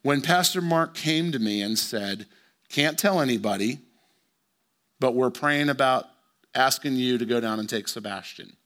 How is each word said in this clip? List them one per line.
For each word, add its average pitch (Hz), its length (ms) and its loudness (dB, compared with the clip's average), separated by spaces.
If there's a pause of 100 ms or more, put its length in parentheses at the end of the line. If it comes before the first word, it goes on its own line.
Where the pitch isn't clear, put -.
When 143 200 2
Pastor 175 400 2
Mark 165 340 0
came 160 360 0
to 135 80 -2
me 104 220 0
and 107 160 -2
said, 101 480 -4 (440)
"Can't 151 280 0
tell 190 240 2
anybody, 110 580 0 (1200)
but 127 140 2
we're 127 160 2
praying 143 400 0
about 131 360 2 (500)
asking 135 400 2
you 123 240 2
to 117 60 -2
go 120 140 0
down 110 200 -2
and 107 100 -6
take 107 180 -4
Sebastian." 98 800 -12